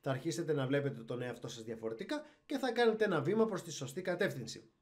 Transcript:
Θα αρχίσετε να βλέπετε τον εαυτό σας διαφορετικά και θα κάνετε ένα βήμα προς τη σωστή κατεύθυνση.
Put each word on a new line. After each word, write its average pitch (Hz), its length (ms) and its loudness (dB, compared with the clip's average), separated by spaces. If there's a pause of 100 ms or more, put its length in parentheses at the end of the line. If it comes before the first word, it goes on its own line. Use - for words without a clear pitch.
Θα 143 100 -4
αρχίσετε 156 420 -2
να 139 140 2
βλέπετε 135 360 0
τον 123 200 -4
εαυτό 120 260 -6
σας 113 140 -10
διαφορετικά 113 640 -4 (220)
και 285 120 -2
θα 254 140 0
κάνετε 220 320 4
ένα 175 160 4
βήμα 214 260 4
προς 190 160 -4
τη 156 100 -10
σωστή 139 300 -6
κατεύθυνση. 143 680 -2 (120)